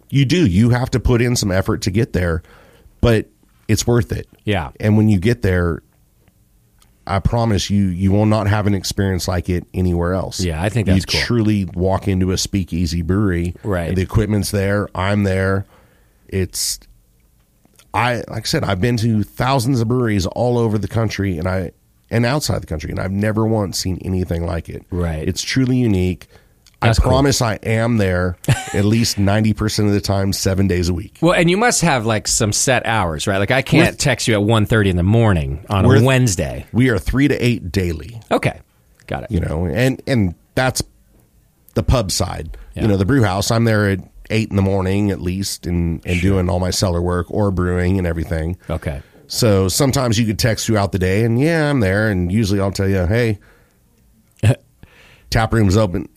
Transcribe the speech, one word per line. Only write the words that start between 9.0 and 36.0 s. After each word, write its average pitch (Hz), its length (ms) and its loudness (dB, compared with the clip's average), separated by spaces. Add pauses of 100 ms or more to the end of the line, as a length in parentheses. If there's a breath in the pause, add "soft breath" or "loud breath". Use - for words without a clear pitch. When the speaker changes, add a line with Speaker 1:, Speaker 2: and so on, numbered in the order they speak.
Speaker 1:
like 90 220 -4
it 90 260 -2
anywhere 87 400 0
else. - 260 -6
Speaker 2:
Yeah, 82 220 -2
I 104 60 0
think 107 180 -2
Speaker 1:
You 95 80 2
Speaker 2:
that's 95 120 2
cool. - 140 -2
Speaker 1:
truly 107 440 0
walk 92 420 -2
into 92 240 0
a 90 80 0
speakeasy 85 640 -2
brewery. 90 640 0
Speaker 2:
Right. 87 240 -4
Speaker 1:
And 90 80 -2
the 92 60 0
equipment's 101 500 0
there. 101 420 0
I'm 101 300 0
there. 95 420 0 (640 soft breath)
It's, - 500 -4 (1160)
I, 120 220 0 (120)
like - 20 -14
I - 160 -8
said, 131 180 -2
I've 98 160 -2
been 120 180 0
to 107 240 0
thousands 127 580 0
of 117 80 -2
breweries 110 380 0
all 120 320 0
over 110 200 0
the 98 100 -4
country 98 500 -2
and 85 100 -4
I, 92 240 -4 (380)
and 120 160 0
outside 120 360 -2
the 87 40 -14
country, 80 240 -8
and 90 100 -6
I've 95 100 -4
never 104 360 0
once 107 320 -2
seen 92 260 -4
anything 87 400 -2
like 85 240 -6
it. - 220 -12
Speaker 2:
Right. 82 360 -4
Speaker 1:
It's 90 160 -4
truly 131 360 0
unique. 92 480 0 (560 soft breath)
Speaker 2:
That's 110 160 4
Speaker 1:
I - 40 4
Speaker 2:
cool. 127 100 4
Speaker 1:
promise 135 280 2
I 113 220 0
am 113 340 0
there 92 400 0 (180)
Speaker 2:
<laughs> - 200 -8
Speaker 1:
at 101 100 2
least 113 340 2
ninety 104 360 2
percent 107 340 0
of 101 60 2
the 101 80 2
time, 98 320 0
seven 98 320 0
days 90 240 2
a 92 40 0
week. 90 280 -10
Speaker 2:
Well, 170 100 4
and 180 160 2
you 180 80 2
must 233 240 0
have, 139 240 0
like, 107 240 -2
some 104 240 0
set - 320 0
hours, 90 420 -2
right? 98 120 0
Like, 101 140 0
I 135 100 2
can't - 300 4
Speaker 1:
We're - 40 -12
Speaker 2:
text - 320 0
you 117 60 4
at 101 80 2
one 104 240 2
thirty 104 240 2
in 87 60 0
the 87 60 0
morning 95 680 2
on 101 160 2
Speaker 1:
we're - 160 6